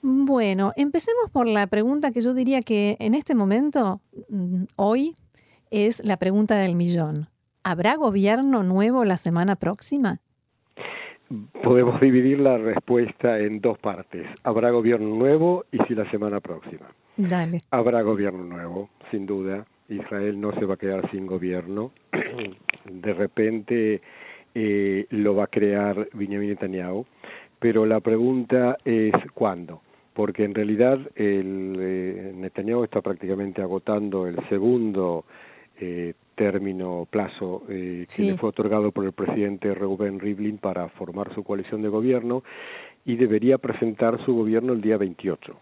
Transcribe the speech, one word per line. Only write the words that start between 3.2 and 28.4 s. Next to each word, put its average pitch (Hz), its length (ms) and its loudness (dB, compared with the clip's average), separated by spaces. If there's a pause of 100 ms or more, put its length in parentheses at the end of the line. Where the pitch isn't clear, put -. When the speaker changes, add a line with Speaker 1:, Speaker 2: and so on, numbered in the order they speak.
Speaker 1:
momento, 220 640 2 (300)
mm, 185 340 -2 (120)
hoy, 254 400 2 (540)
es 214 360 2
la 196 120 2
pregunta 208 400 2
del 185 180 2
millón. 165 520 0 (360)
¿Habrá 185 320 2
gobierno 233 680 2
nuevo 208 420 2
la 185 120 2
semana 175 380 0
próxima? 208 640 -2 (1400)
Speaker 2:
Podemos 123 360 6
dividir 131 400 6
la 131 180 6
respuesta 113 840 2
en 104 220 0
dos 110 180 0
partes. 90 460 -8 (180)
¿Habrá 117 280 2
gobierno 110 440 2
nuevo 156 560 4
y 117 60 -4 (100)
si 123 80 -2
la 107 140 -2
semana 104 300 -2
próxima? - 480 -14 (300)
Speaker 1:
Dale. 175 440 0 (100)
Speaker 2:
Habrá 120 300 2
gobierno 101 420 0
nuevo, 87 460 -10 (220)
sin 101 140 -6
duda. 98 400 -4 (240)
Israel 104 500 -6
no 104 140 -4
se 107 120 -4
va 95 100 -2
a - 20 -14
quedar 95 340 -4
sin 95 160 -8
gobierno. 92 640 -4 (200)
<clears throat> - 760 -8
De 92 280 -6
repente, 107 880 -2 (540)
eh, 101 540 0
lo 104 260 0
va 101 100 2
a - 20 -6
crear 101 680 0
Benjamin 101 360 -6
Netanyahu. 95 560 -6 (540)
Pero 110 260 4
la 110 140 4
pregunta 123 840 2